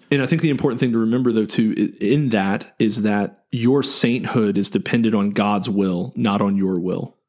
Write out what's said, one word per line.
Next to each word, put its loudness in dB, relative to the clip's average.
And 2
I -2
think 0
the 2
important 0
thing 2
to 2
remember, 2
though, 2
too, 0
i-, -2
in 2
that -2
is 0
that -2
your 2
sainthood 0
is -2
dependent 0
on 0
God's 0
will, -2
not 0
on 0
your 0
will. -6